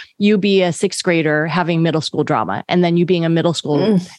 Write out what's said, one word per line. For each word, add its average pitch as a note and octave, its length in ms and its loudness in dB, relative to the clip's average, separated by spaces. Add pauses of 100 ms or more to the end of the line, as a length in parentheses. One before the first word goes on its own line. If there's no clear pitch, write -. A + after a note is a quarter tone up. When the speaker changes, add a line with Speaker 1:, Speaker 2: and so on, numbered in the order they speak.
(180)
Speaker 1:
you G#3 200 4
be F#3+ 240 2
a F3 100 0
sixth - 320 -4
grader D#3 420 0
having E3 360 0
middle E3 180 0
school D3 240 -4
drama, A2 440 -2
and F3+ 140 2
then E3+ 140 2
you F3 100 2
being E3+ 180 0
a E3 40 0
middle E3 260 0
school D3 240 -2
Speaker 2:
Mm. F#3 300 0 (100)